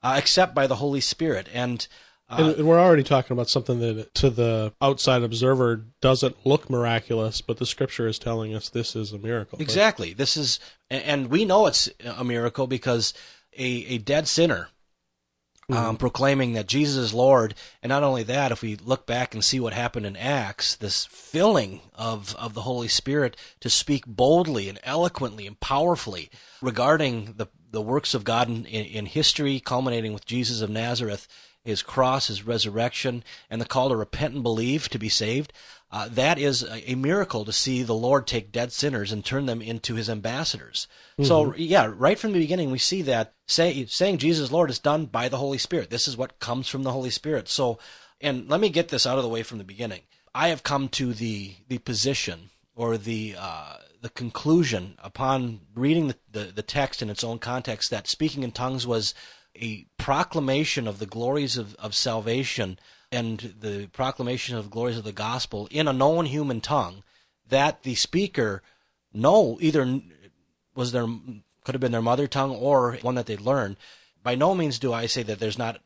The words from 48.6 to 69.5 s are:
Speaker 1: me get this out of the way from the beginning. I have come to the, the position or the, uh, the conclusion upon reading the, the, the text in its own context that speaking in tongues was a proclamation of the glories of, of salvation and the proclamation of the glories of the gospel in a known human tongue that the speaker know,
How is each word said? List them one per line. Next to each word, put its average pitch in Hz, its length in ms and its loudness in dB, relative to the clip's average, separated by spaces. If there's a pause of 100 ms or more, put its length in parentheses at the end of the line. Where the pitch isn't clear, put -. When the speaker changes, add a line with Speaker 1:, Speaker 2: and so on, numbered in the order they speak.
Speaker 1:
me 214 80 4
get 170 200 0
this 131 160 0
out 127 140 2
of 131 60 0
the 117 40 -2
way 113 140 -2
from 110 160 -10
the 98 60 -10
beginning. 98 380 -10 (300)
I 151 160 2
have 160 140 -2
come 139 280 0
to 127 220 -2
the, 104 440 -6 (100)
the 127 120 -6
position 107 720 -4 (260)
or 117 200 0
the, 107 400 -6
uh, 80 420 -12 (220)
the 117 100 -10
conclusion 123 920 0
upon 123 600 -4 (120)
reading 147 320 2
the, 123 100 -4 (140)
the, 104 140 -8
the 98 180 -10
text 139 400 -4
in 107 80 -6
its 104 140 -6
own 117 160 -6
context 120 500 -6
that 104 160 -6
speaking 139 380 -4
in 117 80 -8
tongues 127 340 -4
was 113 260 -2 (480)
a 110 260 -10 (120)
proclamation 139 880 0
of 101 140 -6
the 110 60 -8
glories 123 520 -2
of, 104 160 -10
of 107 220 -8
salvation 113 840 -2 (340)
and 113 480 -6
the 101 280 -6
proclamation 123 680 -4
of 104 100 -6
the 104 40 -16
glories 117 260 -2
of 113 60 -8
the 107 80 -10
gospel 107 640 -6
in 151 160 2
a 139 40 2
known 151 340 4
human 135 340 -2
tongue 101 420 -2 (460)
that 139 340 2
the 123 140 -4
speaker 117 680 0 (500)
know, 135 480 4